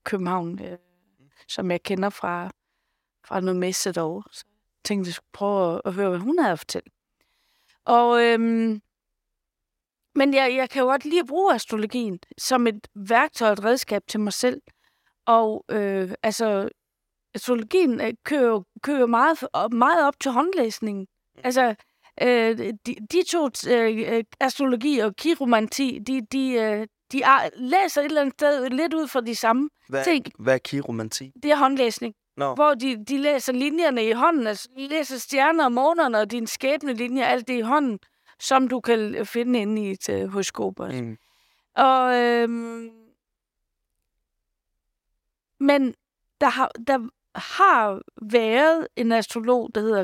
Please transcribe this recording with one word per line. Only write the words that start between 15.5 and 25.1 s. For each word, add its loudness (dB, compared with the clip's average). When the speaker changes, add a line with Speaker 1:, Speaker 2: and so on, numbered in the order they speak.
Speaker 1:
øh, -2
altså, 0
astrologien, 0
øh, -4
kører 2
jo, 0
kører -2
jo 6
meget 2
f-, -10
op, -2
meget 4
op -2
til -4
håndlæsningen. -2
Speaker 2:
Mm. -20
Speaker 1:
Altså, 2
øh, 2
de, -8
de 2
to, 0
øh, 2
øh, 0
astrologi 0
og 0